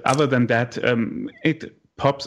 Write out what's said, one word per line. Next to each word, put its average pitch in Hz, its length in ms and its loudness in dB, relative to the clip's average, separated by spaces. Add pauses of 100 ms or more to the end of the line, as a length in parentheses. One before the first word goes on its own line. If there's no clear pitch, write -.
other 139 220 2
than 123 220 2
that, 120 360 0
um, 117 460 -2 (140)
it - 280 -2 (260)
pops - 280 0